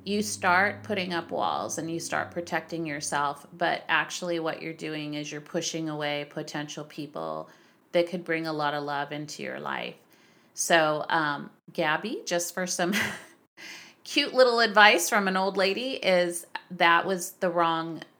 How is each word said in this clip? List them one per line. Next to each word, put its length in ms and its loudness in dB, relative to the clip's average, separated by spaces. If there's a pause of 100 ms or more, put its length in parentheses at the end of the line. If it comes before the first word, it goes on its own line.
You 200 -2
start 580 2
putting 320 -4
up 160 -4
walls 480 -2
and 140 -6
you 80 -4
start 320 -4
protecting 560 -6
yourself, 640 -4
but 340 -2
actually 520 0
what 200 -4
you're 140 -10
doing 400 -8
is 180 -8
you're 100 -10
pushing 480 -6
away 380 -4
potential 580 -8
people 680 -8 (400)
that 160 4
could 160 -6
bring 240 -2
a 60 -4
lot 200 0
of 100 -4
love 280 -4
into 320 -10
your 160 -8
life. 340 -6 (600)
So, 540 2
um, 420 0 (200)
Gabby, 540 -2
just 300 -2
for 100 -2
some 280 0 (560)
<laughs> 540 -20
cute 300 -2
little 260 6
advice 480 8
from 200 2
an 100 2
old 180 0
lady, 380 2
is 540 2 (240)
that 340 6
was 280 -4
the 180 0
wrong 500 0 (180)